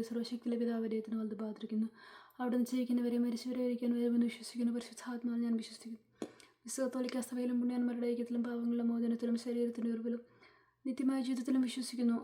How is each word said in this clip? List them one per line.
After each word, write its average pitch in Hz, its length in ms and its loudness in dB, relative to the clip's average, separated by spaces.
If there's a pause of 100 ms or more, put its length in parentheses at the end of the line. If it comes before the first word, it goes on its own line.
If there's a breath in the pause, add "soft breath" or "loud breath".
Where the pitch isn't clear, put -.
സർവശക്തിയിലെ 233 520 -2
പിതാവ് 233 320 0
ദൈവത്തിന് 220 280 -2
വലത് 214 220 -2
ഭാഗത്തിരിക്കുന്നു. 220 480 -2 (480 loud breath)
അവിടുന്ന് 247 340 2
ജീവിക്കുന്നവരെ 240 540 2
മരിച്ചവരെ 240 400 -2
വിധിക്കാൻ 240 300 2
വരുമെന്ന് 240 360 4
വിശ്വസിക്കുന്നു. 240 440 -2
പരിശുദ്ധാത്മാവിൽ 240 720 -4
ഞാൻ 233 140 2
വിശ്വസിക്കുന്നു. 226 420 -10 (640 loud breath)
വിശുദ്ധ 262 240 -4
കത്തോലിക്കാ 254 360 -2
സഭയിലും 247 380 -2
പുണ്യാന്മാരുടെ 240 480 0
ഐക്യത്തിലും 240 360 0
പാപങ്ങളുടെ 240 440 0
മോചനത്തിലും 233 500 2
ശരീരത്തിൻ്റെ 233 520 0
ഉയർപ്പിലും 233 340 -2 (640 loud breath)
നിത്യമായ 262 360 2
ജീവിതത്തിലും 254 400 2
വിശ്വസിക്കുന്നു. 240 640 2